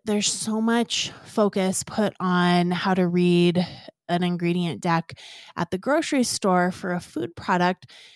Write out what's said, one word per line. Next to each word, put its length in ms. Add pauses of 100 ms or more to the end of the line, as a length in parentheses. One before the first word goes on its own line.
there's 260
so 300
much 500 (140)
focus 580
put 360
on 520
how 240
to 120
read 600 (420)
an 140
ingredient 560
deck 400 (380)
at 120
the 80
grocery 460
store 480
for 220
a 60
food 360
product. 560 (240)